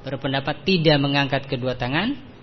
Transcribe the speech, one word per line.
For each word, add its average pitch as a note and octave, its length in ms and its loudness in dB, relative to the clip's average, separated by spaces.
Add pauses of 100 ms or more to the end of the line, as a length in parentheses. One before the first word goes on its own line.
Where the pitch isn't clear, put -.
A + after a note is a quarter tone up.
berpendapat C#3 640 -4
tidak D#3+ 320 6
mengangkat C#3 480 0
kedua B2+ 320 -4
tangan F3 400 -2 (240)